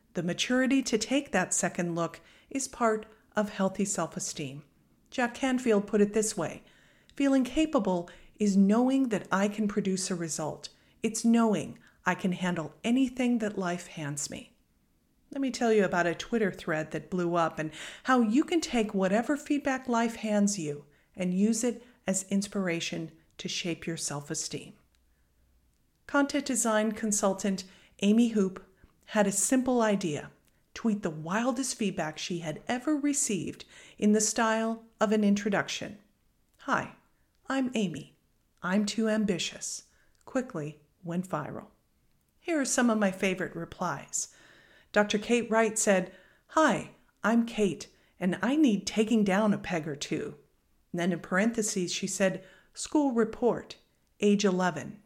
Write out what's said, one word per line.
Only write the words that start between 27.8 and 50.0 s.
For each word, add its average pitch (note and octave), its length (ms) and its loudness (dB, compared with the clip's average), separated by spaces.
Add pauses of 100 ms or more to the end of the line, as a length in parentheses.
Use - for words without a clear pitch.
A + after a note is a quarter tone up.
Amy A3+ 280 4
Hoop F#3+ 320 0 (440)
had G#3 220 2
a G3 40 2
simple B3+ 500 2
idea: F#3+ 480 0 (440)
tweet G#3 300 -2
the F3+ 60 -2
wildest A3 680 -4
feedback E3 400 -4
she F3 220 -6
had D#3 280 -8
ever B3+ 300 0
received C#4 680 -2 (340)
in G#3 140 4
the G#3+ 80 6
style A3+ 640 0 (160)
of A3 140 2
an G#3+ 100 4
introduction. G3+ 760 0 (640)
"Hi, F3+ 320 -4 (520)
I'm C4 280 0
Amy. F3+ 420 -4 (440)
I'm G3 240 0
too A3 220 -2
ambitious." G3+ 760 -2 (420)
Quickly D#3+ 560 -6 (200)
went F3+ 280 -6
viral. - 380 -8 (720)
Here E4 180 -2
are C4+ 60 0
some A#3+ 240 2
of A3 80 4
my G3+ 140 2
favorite F#3 440 -2
replies. - 720 -6 (640)
Doctor G#3 260 2
Kate A#3 320 0
Wright A3 300 2
said, F#3 320 2 (360)
"Hi, C#4+ 440 2 (320)
I'm A#3 220 4
Kate, G3+ 420 -2 (320)
and F3 220 0
I C4 160 2
need A3+ 280 4
taking G#3+ 380 2
down G3+ 300 4
a - 40 0
peg E3 300 -6
or C#3+ 80 -6
two." - 400 -6 (560)